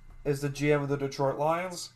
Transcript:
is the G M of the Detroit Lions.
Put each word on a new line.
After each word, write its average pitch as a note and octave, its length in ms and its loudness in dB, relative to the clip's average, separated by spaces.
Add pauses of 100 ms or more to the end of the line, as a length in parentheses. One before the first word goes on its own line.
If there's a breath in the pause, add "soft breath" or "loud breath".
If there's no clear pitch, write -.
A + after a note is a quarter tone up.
(240)
is C#3+ 160 0
the C#3+ 80 -2
G C#3 240 2
M D3 100 4
of C#3 60 -2
the C#3 80 0
Detroit C3+ 420 0
Lions. E3+ 580 -2